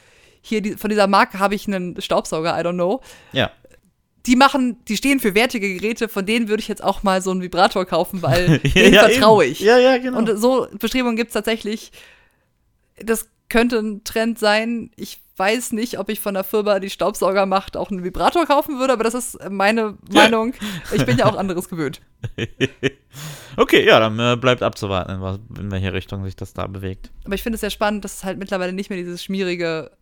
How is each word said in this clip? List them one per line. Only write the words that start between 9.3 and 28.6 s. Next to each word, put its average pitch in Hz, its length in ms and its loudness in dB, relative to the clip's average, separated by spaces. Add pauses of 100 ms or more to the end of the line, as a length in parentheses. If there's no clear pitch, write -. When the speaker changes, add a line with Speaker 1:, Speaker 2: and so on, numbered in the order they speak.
Speaker 2:
eben. 127 80 0
Speaker 1:
ich. - 80 -8
Speaker 2:
Ja, 226 180 6
ja, 254 200 6
genau. 254 200 -4
Speaker 1:
Und 226 200 0
so 247 280 2 (120)
Bestrebungen 240 380 -2
gibt's 233 180 -4
tatsächlich. 220 560 -4 (1120)
Das 220 260 -4 (200)
könnte 240 300 2
ein 214 260 -6
Trend 226 340 -2
sein. 220 580 0
Ich - 240 -14 (160)
weiß 220 360 -2
nicht, 226 260 -4
ob 202 120 -6
ich 214 100 -6
von 202 140 -6
der 190 100 -4
Firma, 208 360 0
die 190 100 -8
Staubsauger 196 560 0
macht, 190 320 -2
auch 175 120 -6
einen 185 140 -6
Vibrator 202 420 0
kaufen 294 320 0
würde, 262 140 2
aber 220 120 0
das 226 100 0
ist - 240 -8 (100)
meine 202 480 0 (140)
Speaker 2:
Ja. 214 140 8
Speaker 1:
Meinung. 226 280 2 (400)
Ich 214 140 2
bin - 100 2
ja - 100 4
auch 214 100 2
anderes 180 320 -4
gewöhnt. 160 320 -6 (360)
Speaker 2:
<laughs> 113 140 -6 (1040)
Okay, - 280 4
ja, 196 140 8
dann, 110 220 2
äh, 120 160 2
bleibt 123 260 2
abzuwarten, 98 540 -2
in 95 40 -8
was, 95 200 -6 (180)
in 101 140 -8
welche 95 200 -2
Richtung 95 320 -8
sich 95 120 -10
das - 180 -14
da 92 140 -8
bewegt. 95 420 -12 (140)
Speaker 1:
Aber 202 100 -6
ich 190 80 -6
finde 226 140 -6
es 220 40 -8
sehr 208 100 -4
spannend, 208 340 -4
dass - 140 -12
es - 60 -16
halt 190 140 -6
mittlerweile 185 340 -6